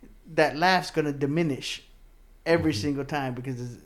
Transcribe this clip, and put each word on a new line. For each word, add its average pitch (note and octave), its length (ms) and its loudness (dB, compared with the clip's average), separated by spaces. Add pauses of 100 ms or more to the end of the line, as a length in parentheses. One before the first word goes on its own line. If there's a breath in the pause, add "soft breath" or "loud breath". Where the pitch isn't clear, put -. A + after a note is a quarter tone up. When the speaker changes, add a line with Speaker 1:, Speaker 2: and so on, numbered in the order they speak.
(340)
Speaker 1:
that D3 220 4
laugh's F3 360 2
gonna D3 200 0
diminish C#3+ 680 -2 (640)
every D#3+ 260 4
Speaker 2:
Mm-hmm. G2+ 80 -2
Speaker 1:
single C#3 240 -2
time C3+ 300 -4
because, B2 260 -8
it's, A#2+ 260 -10